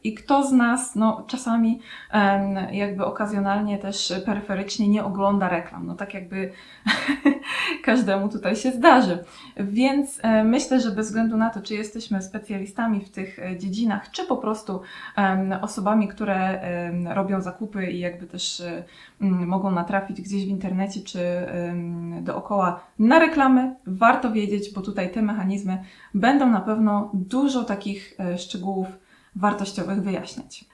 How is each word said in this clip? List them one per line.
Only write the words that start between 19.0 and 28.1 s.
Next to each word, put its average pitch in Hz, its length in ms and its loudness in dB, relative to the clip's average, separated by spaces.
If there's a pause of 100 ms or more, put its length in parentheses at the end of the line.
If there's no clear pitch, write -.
mm, 185 260 2
mogą 190 240 0
natrafić 185 500 -2
gdzieś 196 240 -4
w 196 40 -4
internecie 190 520 -4
czy, 185 200 -8
em, 175 1040 -4
dookoła 180 600 -2 (160)
na 240 200 8
reklamy, 262 560 4 (120)
warto 226 440 2
wiedzieć, 208 420 -2
bo 196 80 -8
tutaj 190 300 -4
te 220 100 -2
mechanizmy 196 640 -2 (300)
będą 254 360 4
na 214 120 4
pewno 214 520 2
dużo 254 500 0
takich, 202 560 -6